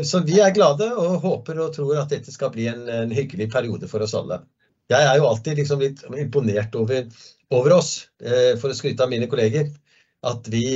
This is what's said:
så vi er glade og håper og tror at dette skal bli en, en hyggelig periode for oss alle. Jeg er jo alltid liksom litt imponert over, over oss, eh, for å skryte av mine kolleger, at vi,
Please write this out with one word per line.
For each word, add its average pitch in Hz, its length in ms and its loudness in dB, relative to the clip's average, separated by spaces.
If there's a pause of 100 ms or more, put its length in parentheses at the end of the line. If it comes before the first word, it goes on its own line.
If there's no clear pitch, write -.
så 175 200 0
vi 160 160 4
er 190 160 6
glade 185 400 4
og 175 240 0
håper 160 400 -4
og 156 140 -4
tror 147 260 -2
at 147 80 -4
dette 135 240 -6
skal 131 180 -6
bli 113 180 -4
en, 120 200 -8
en 117 240 -4
hyggelig 110 400 -4
periode 117 360 -4
for 107 120 -4
oss 107 140 -4
alle. - 260 -6 (500)
Jeg 147 160 6
er 135 140 6
jo 147 80 6
alltid 120 300 -2
liksom 143 220 0
litt 135 200 -2 (180)
imponert 113 560 -2
over, 123 300 -2 (460)
over 139 260 6
oss, - 320 -2 (160)
eh, 123 340 2
for 135 140 -4
å - 20 -8
skryte 127 300 -2
av 127 80 0
mine 120 160 -2
kolleger, 135 400 -2 (560)
at 117 240 -8
vi, 117 160 0 (120)